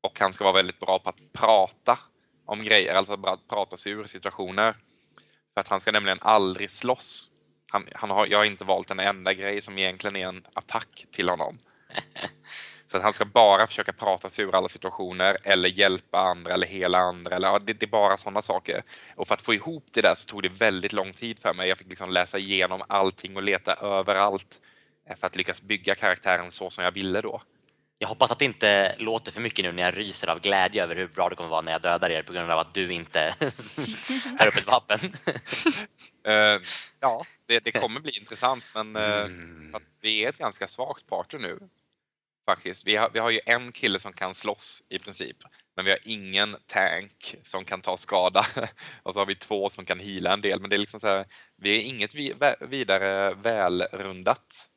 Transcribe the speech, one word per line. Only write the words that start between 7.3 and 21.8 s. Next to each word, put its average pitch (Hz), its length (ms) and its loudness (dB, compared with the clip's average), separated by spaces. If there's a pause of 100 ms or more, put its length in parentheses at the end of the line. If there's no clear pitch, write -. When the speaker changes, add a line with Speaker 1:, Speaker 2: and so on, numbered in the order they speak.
Speaker 1:
Han, 101 240 -2
han 107 140 -8
har, 98 180 2
jag 101 100 4
har 104 80 6
inte 101 200 -4
valt 95 260 0
en 95 80 -4
enda 95 340 0
grej 98 280 -4
som 98 160 -12
egentligen 95 380 -2
är 92 120 -4
en 92 260 -10
attack - 580 -8
till 90 180 0
honom. 82 300 -4 (340)
Speaker 2:
<laughs> - 920 -14
Speaker 1:
Så 98 100 -4
att 92 60 -2
han 107 100 4
ska 104 120 0
bara 104 420 8
försöka - 260 -4
prata 98 360 -2
sig 104 160 -4
ur 95 100 -2
alla 92 120 4
situationer 92 760 -2
eller 92 260 6
hjälpa 92 500 2
andra 87 320 0
eller 90 160 2
hela 90 300 0
andra. 90 380 0
Eller, 92 120 0
ja, 98 120 4
det, 104 140 -4
det 110 120 -4
är - 40 -18
bara 101 280 4
såna 104 240 -4
saker. - 420 -4 (320)
Och - 120 -8
för 107 80 2
att - 60 -18
få 117 120 0
ihop 110 380 -4
det 113 100 0
där 90 140 6
så - 100 -14
tog 101 180 -8
det 92 60 -2
väldigt 98 440 0
lång 95 200 -4
tid 113 260 -10
för 90 140 -2
mig. 92 160 -2
Jag 92 80 0
fick 92 100 -20